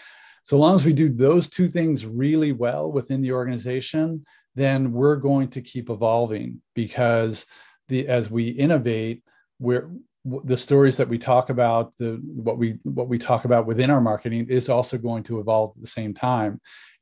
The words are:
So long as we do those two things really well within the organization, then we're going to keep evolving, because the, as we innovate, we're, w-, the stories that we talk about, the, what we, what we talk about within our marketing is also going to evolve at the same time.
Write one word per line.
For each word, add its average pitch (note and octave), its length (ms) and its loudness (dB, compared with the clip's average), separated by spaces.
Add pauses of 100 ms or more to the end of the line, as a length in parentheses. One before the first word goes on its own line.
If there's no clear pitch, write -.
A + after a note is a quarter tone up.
(440)
So C#3+ 140 2
long E3 180 6
as D3 100 4
we E3 80 4
do D3+ 160 4
those C#3 400 4
two F3+ 180 0
things D#3+ 380 -2
really C#3+ 480 0
well B2 360 -2
within C3+ 320 -4
the C3 120 -2
organization, B2+ 920 -4 (320)
then C3+ 380 0
we're C#3+ 240 4
going C3+ 320 0
to C3 120 -12
keep A#2+ 280 -10
evolving, A2+ 720 -2 (120)
because A#2 720 0 (440)
the, C3 180 -2
as A#2+ 240 0
we A#2 160 0
innovate, A#2+ 760 0 (360)
we're, B2 300 -2 (340)
w-, C3 220 -8
the B2+ 100 0
stories C#3 400 4
that C3 140 0
we A#2 80 -2
talk B2 320 2
about, A#2 480 0
the, A#2 260 -6
what A#2+ 340 -4
we, A#2 260 -2
what C3 260 -4
we A#2+ 80 0
talk A#2+ 260 -2
about A#2+ 220 2
within A#2 240 0
our C#3+ 100 4
marketing A#2 480 -2
is B2+ 220 0
also B2 280 0
going A2+ 260 -6
to A2+ 180 -6
evolve A2 340 0
at - 60 -20
the A#2 60 -16
same A2 260 -8
time. A#2 480 -2 (400)